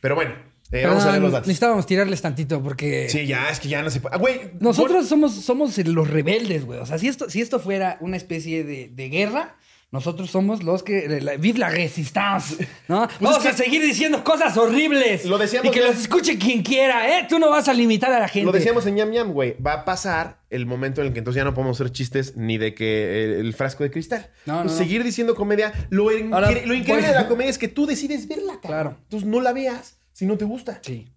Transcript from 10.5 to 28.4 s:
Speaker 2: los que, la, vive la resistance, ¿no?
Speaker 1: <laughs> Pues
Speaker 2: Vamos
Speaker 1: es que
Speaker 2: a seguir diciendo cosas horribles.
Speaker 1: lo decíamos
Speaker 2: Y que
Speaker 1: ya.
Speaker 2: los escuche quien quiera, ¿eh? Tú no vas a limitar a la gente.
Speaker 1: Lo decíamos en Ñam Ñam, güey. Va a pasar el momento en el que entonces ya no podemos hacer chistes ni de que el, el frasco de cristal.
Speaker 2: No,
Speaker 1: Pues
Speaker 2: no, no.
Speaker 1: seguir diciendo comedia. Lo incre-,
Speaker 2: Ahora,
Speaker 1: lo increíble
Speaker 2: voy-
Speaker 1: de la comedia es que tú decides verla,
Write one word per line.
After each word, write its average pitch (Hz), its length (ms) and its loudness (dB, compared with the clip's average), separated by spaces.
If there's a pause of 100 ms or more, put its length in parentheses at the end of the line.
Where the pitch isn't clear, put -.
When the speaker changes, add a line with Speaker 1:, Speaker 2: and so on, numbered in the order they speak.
Speaker 2:
los 180 220 0
que, 156 360 -2
la, 143 160 -4
vive 214 220 2
la 190 100 0
resistance, 170 960 -2 (220)
¿no? 202 220 0
Speaker 1:
<laughs> - 0 -
Pues - 120 -10
Speaker 2:
Vamos 277 180 4
Speaker 1:
es - 40 2
que 285 60 2
Speaker 2:
a 240 80 0
seguir 254 260 2
diciendo 294 400 2
cosas 311 340 2
horribles. 240 680 4
Speaker 1:
lo 185 120 2
decíamos 233 360 2
Speaker 2:
Y - 20 0
que 247 60 4
Speaker 1:
ya. 247 80 6
Speaker 2:
los 233 100 2
escuche 254 400 2
quien 220 240 2
quiera, 262 560 4
¿eh? 339 100 -2
Tú 330 120 2
no 311 100 6
vas 294 180 4
a 262 60 4
limitar 240 380 4
a 240 80 4
la 196 80 0
gente. 202 180 0
Speaker 1:
Lo 185 60 4
decíamos 202 340 2
en 202 80 0
Ñam 214 160 0
Ñam, 226 220 -2
güey. 131 280 0
Va 143 120 -2
a 151 120 -6
pasar 180 640 -4
el 123 160 -4
momento 127 360 -4
en 139 80 -2
el 123 40 -4
que 117 60 -4
entonces 123 220 -2
ya 139 40 0
no 139 100 -2
podemos 127 260 -2
hacer 127 100 -2
chistes 131 460 -4
ni 113 200 -2
de 110 160 0
que 107 520 0
el, 110 60 -2 (160)
el 113 60 -4
frasco 135 300 -4
de 139 80 -2
cristal. 202 400 -8 (160)
Speaker 2:
No, 156 160 -4
Speaker 1:
Pues 170 40 -2
Speaker 2:
no, 160 60 0
no. 160 60 -2
Speaker 1:
seguir 185 240 0
diciendo 233 320 0
comedia. 208 380 0 (180)
Lo 208 220 2
incre-, 220 220 -2
Speaker 2:
Ahora, 202 180 4
Speaker 1:
lo 240 220 0
increíble 254 340 2
Speaker 2:
voy- - 20 4
Speaker 1:
de 277 40 6
la 240 120 4
comedia 240 240 2
es 254 80 -4
que 233 80 -2
tú 285 200 0
decides 277 420 -4
verla, 370 340 -8